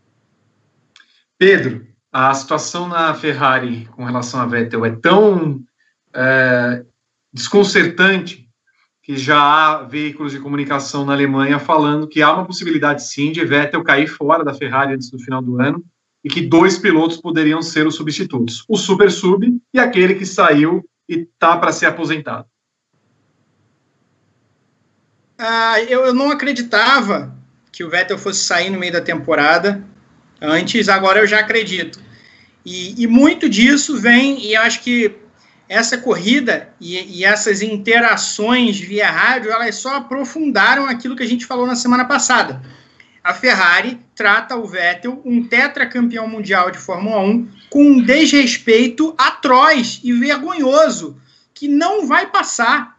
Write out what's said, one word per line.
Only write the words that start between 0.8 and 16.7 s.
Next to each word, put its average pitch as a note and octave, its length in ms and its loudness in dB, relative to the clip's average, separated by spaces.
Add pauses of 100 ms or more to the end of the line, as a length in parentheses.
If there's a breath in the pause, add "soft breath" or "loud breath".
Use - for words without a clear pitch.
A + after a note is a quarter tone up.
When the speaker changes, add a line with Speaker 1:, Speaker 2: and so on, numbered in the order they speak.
Speaker 1:
Pedro, - 520 2 (220)
a C3+ 220 0
situação D#3+ 560 -6
na E3 260 -2
Ferrari C3 800 -2
com B2+ 100 -16
relação B2 380 -6
a B2 60 -2
Vettel A#2 380 -2
é A2+ 60 0
tão, E3+ 680 2 (540)
é, B2+ 680 0 (500)
desconcertante F#3 1160 0 (540)
que C#3 140 -8
já C#3 220 0
há D3+ 440 2
veículos D3 500 -8
de C3+ 80 -12
comunicação C#3+ 640 -4
na C#3 80 -2
Alemanha C#3 460 0
falando D3+ 500 0
que D3+ 140 0
há D3+ 100 4
uma F3+ 140 -2
possibilidade, D3+ 600 -4
sim, C#3+ 240 -4
de D#3+ 140 -4
Vettel C#3+ 400 -2
cair D3 220 2
fora D#3+ 360 0
da C#3+ 120 -4
Ferrari C3+ 400 -2
antes B2 160 -10
do C3 80 -16
final C3 240 -8
do B2 180 -4
ano D#3 240 -2 (400)
e C#3+ 60 -6
que E3 100 -4
dois E3 380 4